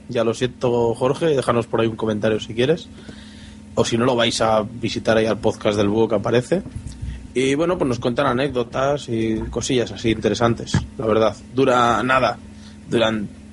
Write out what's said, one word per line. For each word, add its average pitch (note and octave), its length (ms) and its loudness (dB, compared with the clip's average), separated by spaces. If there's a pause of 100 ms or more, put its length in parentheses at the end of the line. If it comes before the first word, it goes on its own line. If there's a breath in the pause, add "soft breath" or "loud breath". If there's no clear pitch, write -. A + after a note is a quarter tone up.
Ya A#2 160 0
lo A2+ 100 2
siento, A#2+ 640 0
Jorge, C3 300 0
déjanos A#2+ 420 2
por A#2 120 0
ahí A2+ 60 4
un A2+ 80 -2
comentario A2 460 0
si - 140 -12
quieres. C3 340 0 (880 loud breath)
O A#2 80 4
si - 120 0
no, A2+ 80 2
lo B2+ 120 4
vais A#2 240 2
a A2 220 4
visitar A2+ 540 0
ahí A2 100 4
al G#2 120 0
podcast G#2+ 400 0
del G2+ 120 2
Búho A2 180 2
que A2 80 2
aparece. A#2+ 480 0 (680 loud breath)
Y C3+ 200 2
bueno, E3+ 240 0
pues E3 120 0
nos A#2+ 100 -2
cuentan B2+ 260 0
anécdotas C3 840 0
y A2+ 280 0 (140)
cosillas A#2 420 0
así A2+ 180 -2
interesantes, A2 640 0 (260)
la A2 80 -6
verdad. A2 300 4 (180)
Dura A#2+ 480 4
nada, B2+ 340 2 (540 loud breath)
duran A2 380 2 (240)